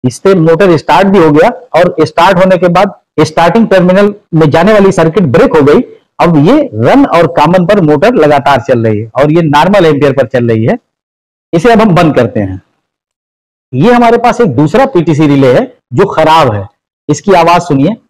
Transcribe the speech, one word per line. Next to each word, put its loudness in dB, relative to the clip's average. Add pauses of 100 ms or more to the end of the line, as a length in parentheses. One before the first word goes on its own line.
इससे -2
motor 2
start 0
भी 2
हो 2
गया 2 (260)
और 0
start 0
होने 2
के -2
बाद -2 (220)
starting 0
terminal 2 (200)
में 2
जाने 0
वाली 2
circuit 0
ब्रेक 0
हो 4
गई। 2 (380)
अब 0
ये 2 (180)
run 2
और 0
कॉमन 0
पर 0
motor 0
लगातार 0
चल -2
रही -2
है -12
और -2
ये 0
normal 0
एम्पियर 0
पर -2
चल -4
रही -2
है। -2 (760)
इसे 0
अब 2
हम 2
बंद 0
करते -2
हैं। -8 (1120)
ये 2
हमारे 2
पास -2
एक 0
दूसरा 0
पीटीसी 0
relay 2
है 0 (280)
जो 0
खराब 0
है, -8 (440)
इसकी -2
आवाज 2
सुनिए। -2 (140)